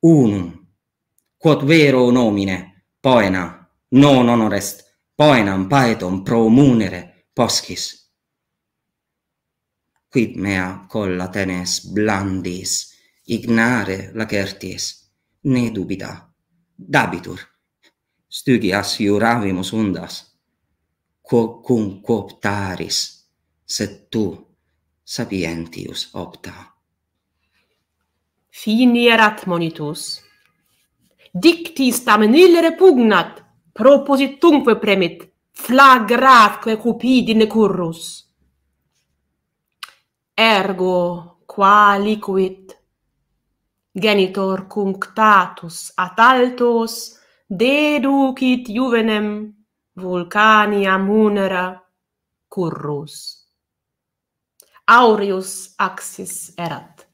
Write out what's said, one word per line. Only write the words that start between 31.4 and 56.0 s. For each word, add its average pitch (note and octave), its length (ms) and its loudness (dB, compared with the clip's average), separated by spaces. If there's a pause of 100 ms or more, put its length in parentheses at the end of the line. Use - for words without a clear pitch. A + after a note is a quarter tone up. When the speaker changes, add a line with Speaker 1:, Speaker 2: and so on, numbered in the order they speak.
Speaker 2:
tamen G#3+ 320 4
ille E4+ 300 6
repugnat, B3+ 760 2 (300)
propositumque C#4 1080 2
premit, F#3+ 460 -2 (260)
flagratque A#3+ 1200 4
cupidi A#3 580 0
necurrus. G3+ 880 -2 (2000)
Ergo, F#3 1120 -2
qua G3+ 520 4
licuit, G3 800 -4 (1200)
genitor F#3+ 680 -2
cunctatus G3 1300 -2
at F3+ 220 -6
altos, A#3+ 960 0 (300)
deducit C4 1200 0
juvenem G#3+ 840 -4 (420)
Vulcania G3 1000 0
munera G3 840 -2 (680)
currus. - 1000 -10 (1400)
Aureus G#3 880 2
axis - 800 -10